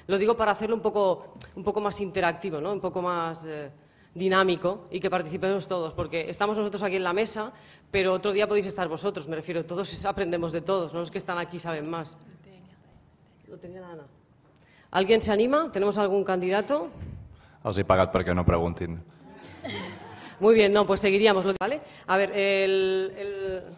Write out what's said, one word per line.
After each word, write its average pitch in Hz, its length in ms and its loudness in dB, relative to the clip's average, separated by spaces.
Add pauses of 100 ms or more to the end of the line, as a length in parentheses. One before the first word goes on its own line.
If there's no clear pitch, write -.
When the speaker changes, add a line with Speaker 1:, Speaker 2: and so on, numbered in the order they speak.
Speaker 1:
Lo 190 100 2
digo 214 180 4
para 220 180 2
hacerlo 214 220 0
un 220 60 -4
poco, 202 540 0 (200)
un 196 80 -12
poco 208 200 0
más 208 180 -4
interactivo, 170 580 -2
¿no? 170 140 -4
Un 196 80 -4
poco 185 220 -4
más, 165 420 -4
eh, 151 260 -10 (440)
dinámico 185 760 2
y 185 80 -6
que 185 120 0
participemos 180 580 -2
todos, 170 260 -2
porque 165 360 -4
estamos 208 280 -2
nosotros 202 240 -2
aquí 196 140 -2
en 190 80 -2
la 175 80 0
mesa, 214 400 -2 (380)
pero 190 220 2
otro 190 200 0
día 208 160 2
podéis 208 180 2
estar 185 220 -4
vosotros, 160 400 -6
me 165 80 -6
refiero, 160 300 -6
todos 175 260 -6
es-, - 120 -10
aprendemos 170 480 -2
de 165 100 -4
todos, 175 320 -2
no 170 60 -4
los 170 100 -8
que 196 80 -8
están 185 200 -6
aquí 170 200 -8
saben 156 300 -6
más. 165 280 -8 (1300)
No - 120 -20
tenía 180 220 -16
nada. 170 260 -16 (840)
¿Alguien 202 320 4
se 220 80 -2
anima? 254 400 4
¿Tenemos 202 280 0
algún 196 260 2
candidato? 196 640 0 (720)
Speaker 2:
Els 98 160 -2
he 101 60 2
pagat 92 260 6
perquè 90 240 2
no 90 100 2
preguntin. 85 540 0 (1400)
Speaker 1:
Muy 214 140 8
bien, 208 180 8
no, 208 140 6
pues 196 160 2
seguiríamos, 202 420 4 (160)
¿vale? 262 220 -4 (240)
A 185 100 2
ver, 196 160 2
el, 190 840 2
el 196 460 -8 (160)